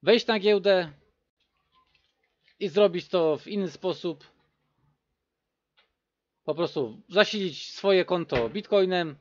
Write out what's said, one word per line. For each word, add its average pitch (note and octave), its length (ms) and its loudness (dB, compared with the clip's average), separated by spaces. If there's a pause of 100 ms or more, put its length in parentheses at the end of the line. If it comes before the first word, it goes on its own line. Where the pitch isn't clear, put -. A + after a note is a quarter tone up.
wejść A#3 240 4
na A3 120 0
giełdę F#3+ 520 2 (1700)
i G3 80 -4
zrobić F3 400 2
to D#3+ 280 2
w - 100 -14
inny F#3+ 240 -4
sposób. E3 540 -8 (2250)
Po D3+ 100 -2
prostu D3 540 -4
zasilić F#3+ 640 -2
swoje F#3+ 320 2
konto D#3 440 -2
bitcoinem F#3 720 0